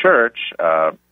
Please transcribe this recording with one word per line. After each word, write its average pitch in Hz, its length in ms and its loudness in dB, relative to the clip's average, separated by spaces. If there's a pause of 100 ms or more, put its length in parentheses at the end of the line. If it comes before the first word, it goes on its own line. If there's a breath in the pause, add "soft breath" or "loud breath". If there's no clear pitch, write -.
church, 131 380 2 (200)
uh, 80 320 0 (200)